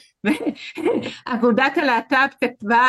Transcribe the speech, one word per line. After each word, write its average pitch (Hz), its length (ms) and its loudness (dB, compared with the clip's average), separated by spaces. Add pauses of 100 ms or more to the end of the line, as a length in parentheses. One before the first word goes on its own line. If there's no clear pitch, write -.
(240)
<laughs> 202 40 0 (960)
ואגודת 247 520 0
הלהט"ב 262 480 0 (140)
כתבה 240 480 2